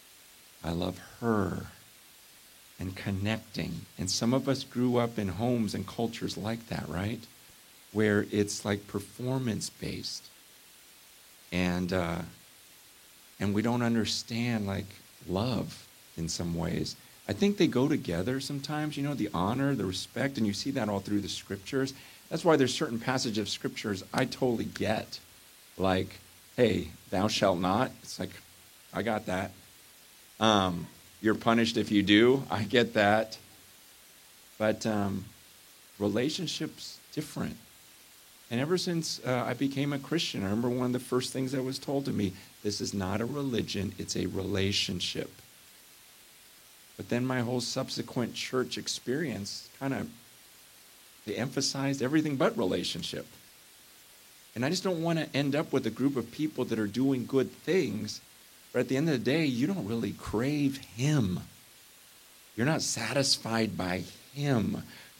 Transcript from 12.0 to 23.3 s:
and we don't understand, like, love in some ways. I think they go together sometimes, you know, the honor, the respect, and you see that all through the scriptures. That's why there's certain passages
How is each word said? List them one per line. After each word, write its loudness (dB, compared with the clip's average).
and 2
we 4
don't 2
understand, 0
like, -4
love -2
in -2
some -2
ways. -2
I 0
think 2
they 6
go 4
together 0
sometimes, -4
you -2
know, -2
the -2
honor, 2
the 0
respect, -2
and 2
you 4
see -4
that 0
all 0
through 0
the -4
scriptures. -4
That's -4
why 8
there's 4
certain -2
passages 0